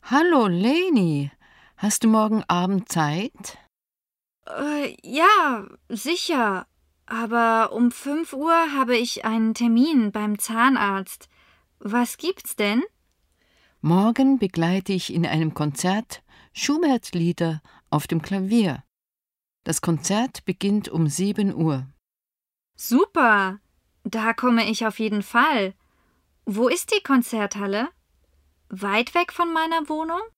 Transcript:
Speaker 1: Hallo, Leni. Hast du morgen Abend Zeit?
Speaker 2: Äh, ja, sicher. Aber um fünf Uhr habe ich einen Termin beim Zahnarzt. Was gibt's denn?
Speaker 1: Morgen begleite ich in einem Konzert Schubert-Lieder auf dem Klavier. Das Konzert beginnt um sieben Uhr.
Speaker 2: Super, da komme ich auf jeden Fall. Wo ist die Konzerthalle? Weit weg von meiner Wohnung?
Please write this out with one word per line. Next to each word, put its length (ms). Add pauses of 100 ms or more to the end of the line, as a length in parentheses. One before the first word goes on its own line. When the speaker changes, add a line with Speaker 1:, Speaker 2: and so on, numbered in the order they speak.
Speaker 1:
Hallo, 460
Leni. 800 (460)
Hast 260
du 60
morgen 400
Abend 400
Zeit? 720 (920)
Speaker 2:
Äh, 560
ja, 640 (200)
sicher. 800 (400)
Aber 680
um 180
fünf 420
Uhr 400
habe 240
ich 300
einen 260
Termin 600
beim 260
Zahnarzt. 920 (500)
Was 380
gibt's 400
denn? 260 (1000)
Speaker 1:
Morgen 560
begleite 560
ich 180
in 140
einem 260
Konzert 720 (320)
Schubert-Lieder 1080 (300)
auf 160
dem 160
Klavier. 600 (840)
Das 180
Konzert 640
beginnt 420
um 180
sieben 480
Uhr. 320 (920)
Speaker 2:
Super, 840 (460)
da 280
komme 380
ich 160
auf 120
jeden 240
Fall. 520 (720)
Wo 220
ist 280
die 60
Konzerthalle? 880 (800)
Weit 440
weg 200
von 180
meiner 380
Wohnung? 300 (180)